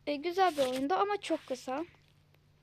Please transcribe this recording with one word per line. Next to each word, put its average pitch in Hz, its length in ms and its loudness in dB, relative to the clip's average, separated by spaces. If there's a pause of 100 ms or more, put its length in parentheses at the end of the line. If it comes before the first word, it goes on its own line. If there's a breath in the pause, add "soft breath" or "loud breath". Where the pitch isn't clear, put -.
e, 294 100 -2
güzel 349 400 2
bir 285 60 4
oyundu 262 320 0
ama 403 220 2
çok 330 300 -2
kısa. 262 380 -6 (800)